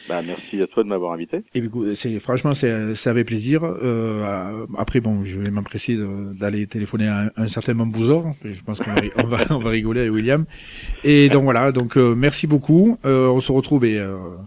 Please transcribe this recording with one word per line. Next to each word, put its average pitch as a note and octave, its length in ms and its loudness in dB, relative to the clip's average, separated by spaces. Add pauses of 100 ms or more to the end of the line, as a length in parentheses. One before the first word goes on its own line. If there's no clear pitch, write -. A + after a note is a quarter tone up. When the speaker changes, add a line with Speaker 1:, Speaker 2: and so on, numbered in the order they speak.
Speaker 1:
Bah, F2 180 -4
merci F2+ 340 -6
à F#2 60 2
toi - 160 -2
de G#2 60 -2
m'avoir F2+ 240 -4
invité. E3 320 -8 (100)
Speaker 2:
Et B2+ 60 -4
du A2+ 100 -6
coup, G#2 240 -4
c'est, A2 240 -6
franchement, B2+ 360 -2
c'est, A2 400 -2
c'est A#2+ 160 -2
avec A#2 180 2
plaisir. A#2+ 360 0
Euh, A2 1000 -4 (100)
après, A2+ 240 0
bon, G#2+ 240 0
je F#2 140 -8
vais G2+ 140 -4
m'empresser G#2 420 -4
de, G2+ 440 -6
d'aller G#2 280 -2
téléphoner G#2+ 400 -4
à G#2 140 0
un, G#2 160 -2
un A2 120 -2
certain A#2 260 -4
Bambouzor. A#2 580 0 (120)
Je G2 180 -12
pense A2 180 -8
qu'on A2+ 120 -6
va G2+ 80 2
ri-, G2+ 160 -4
on A2+ 120 2
va, A#2 100 0 (120)
<laughs> - 0 -
on D3 80 0
va A2+ 120 -2
rigoler A2 300 0
avec A2+ 120 0
William. B2+ 320 2 (600)
Et C#3+ 240 8
donc C#3 160 6
voilà, C3 280 4
donc, B2 240 0
euh, A#2+ 200 6
merci C#3+ 320 0
beaucoup. E3 560 4
Euh, C3 240 4
on B2+ 120 4
se B2+ 120 -4
retrouve C3+ 320 2
et, A2 140 4
euh, G2 180 -6 (300)